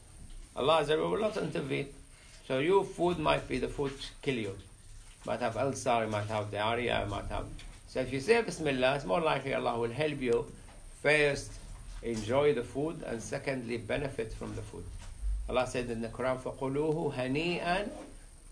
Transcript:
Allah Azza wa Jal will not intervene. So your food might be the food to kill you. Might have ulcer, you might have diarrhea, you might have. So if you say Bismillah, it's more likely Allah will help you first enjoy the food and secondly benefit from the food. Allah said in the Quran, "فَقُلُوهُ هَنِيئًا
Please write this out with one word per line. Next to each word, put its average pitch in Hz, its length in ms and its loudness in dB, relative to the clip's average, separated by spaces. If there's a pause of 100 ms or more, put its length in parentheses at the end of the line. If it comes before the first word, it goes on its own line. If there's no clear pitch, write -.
(560)
Allah 160 260 6
Azza 139 60 0
wa 156 80 4
Jal 165 140 2
will 190 100 0
not 214 160 0
intervene. 139 520 -2 (600)
So 131 100 2
your 190 260 6
food 175 340 0
might 147 300 2
be 135 100 0
the 123 100 0
food 139 320 -4
to - 60 -8 (160)
kill 135 140 0
you. 98 220 -4 (680)
Might 113 160 -2
have 117 160 0
ulcer, 127 480 2
you 107 60 -2
might 104 160 0
have 107 240 -2
diarrhea, 113 540 2
you 101 60 -4
might 101 160 -4
have. 101 200 -4 (420)
So 131 120 -2
if 127 120 -2
you 135 80 -2
say 226 220 6
Bismillah, 143 540 2
it's 143 80 -4
more 180 160 2
likely 139 340 2
Allah 123 240 0
will 117 140 0
help 143 280 0
you 120 300 2 (500)
first 143 520 4 (500)
enjoy 117 500 4
the 120 120 0
food 151 400 -4
and 113 180 -4
secondly 131 540 -4
benefit 123 560 -4
from 110 240 -6
the 101 60 -6
food. 92 220 -10 (640)
Allah 123 200 2
said 123 220 -2
in 113 100 -2
the 113 80 -2
Quran, 123 340 0
"فَقُلُوهُ 143 720 0
هَنِيئًا 170 760 0 (600)